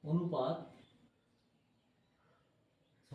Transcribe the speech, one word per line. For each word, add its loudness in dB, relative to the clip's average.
অনুপাত 2
ছ -20